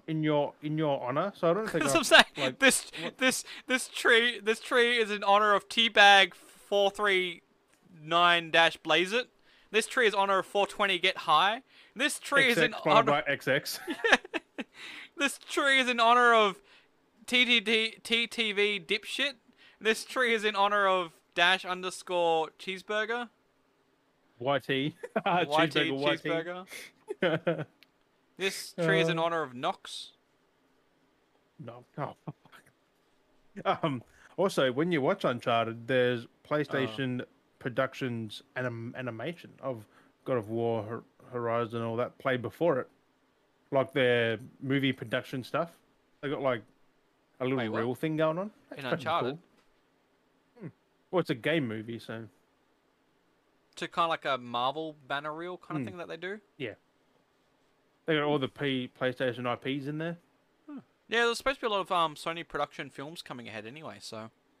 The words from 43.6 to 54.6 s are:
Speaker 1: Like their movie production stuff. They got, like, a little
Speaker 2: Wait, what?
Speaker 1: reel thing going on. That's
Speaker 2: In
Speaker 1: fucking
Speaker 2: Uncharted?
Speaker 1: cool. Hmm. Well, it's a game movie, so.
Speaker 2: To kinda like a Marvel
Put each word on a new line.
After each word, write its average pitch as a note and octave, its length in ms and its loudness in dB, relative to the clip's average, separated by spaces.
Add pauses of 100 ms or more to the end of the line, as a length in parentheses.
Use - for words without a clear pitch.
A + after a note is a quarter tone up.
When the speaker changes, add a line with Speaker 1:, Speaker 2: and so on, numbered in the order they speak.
Speaker 1:
Like C3 200 0
their A#2+ 480 2 (220)
movie C3+ 320 0
production B2 500 -6
stuff. E3 340 -6 (440)
They C#3+ 80 -6
got, C#3+ 120 -6
like, B2 200 0 (800)
a - 20 -6
little C3 140 0
Speaker 2:
Wait, A#2 100 -2
what? A2 120 -4
Speaker 1:
reel A#2+ 160 -2
thing D#3 200 -4
going D#3 220 0
on. G#3 140 -6 (180)
That's - 100 -16
Speaker 2:
In C#3 100 -12
Speaker 1:
fucking - 100 -2
Speaker 2:
Uncharted? D#3 380 -2 (1200)
Speaker 1:
cool. A#3+ 60 -20
Hmm. E3+ 60 -12 (440)
Well, F3+ 80 0
it's D3+ 100 0
a C#3+ 60 0
game C#3+ 320 0
movie, A2 320 -8
so. A2+ 240 -12 (1500)
Speaker 2:
To A3+ 140 -8
kinda E3+ 180 0
like D#3+ 160 -2
a C#3 140 -2
Marvel C3 580 -4 (120)